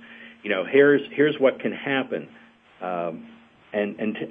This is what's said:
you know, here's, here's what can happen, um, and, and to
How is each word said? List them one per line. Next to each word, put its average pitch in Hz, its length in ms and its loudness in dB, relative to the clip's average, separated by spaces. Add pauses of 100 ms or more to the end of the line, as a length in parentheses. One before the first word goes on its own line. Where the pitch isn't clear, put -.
(420)
you 101 80 -10
know, 95 140 0
here's, 139 380 6 (100)
here's 147 260 2
what 127 220 2
can 107 140 -4
happen, 98 560 -4 (520)
um, 85 440 -6 (480)
and, 104 260 -4
and 107 160 -4
to - 160 -10